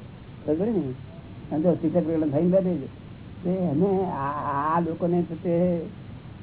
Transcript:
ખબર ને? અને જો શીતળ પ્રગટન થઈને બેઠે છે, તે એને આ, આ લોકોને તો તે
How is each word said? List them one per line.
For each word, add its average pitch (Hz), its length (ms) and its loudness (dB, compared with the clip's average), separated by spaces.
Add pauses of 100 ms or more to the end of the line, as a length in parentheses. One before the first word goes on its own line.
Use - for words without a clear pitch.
(460)
ખબર 160 220 2
ને? 214 120 2 (720)
અને 160 120 0
જો 175 100 6
શીતળ 165 280 2
પ્રગટન 156 280 2
થઈને 160 200 4
બેઠે 185 260 4
છે, 131 100 -4 (580)
તે 180 60 0
એને 185 560 2
આ, 143 720 0
આ - 20 4
લોકોને 170 420 2
તો 170 140 -4
તે 170 460 2 (600)